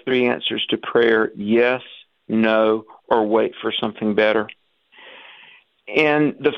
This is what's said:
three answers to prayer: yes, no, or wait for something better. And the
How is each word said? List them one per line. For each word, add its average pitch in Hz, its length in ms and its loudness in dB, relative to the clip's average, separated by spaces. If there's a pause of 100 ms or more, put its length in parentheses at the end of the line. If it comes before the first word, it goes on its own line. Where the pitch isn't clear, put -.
three 127 220 0
answers - 400 -4
to - 100 -2
prayer: 113 600 0
yes, 120 440 0 (480)
no, 110 560 2 (220)
or 113 200 2
wait 110 340 0
for 110 120 -6
something 107 420 -4
better. 107 340 2 (1400)
And 147 500 0
the 139 200 0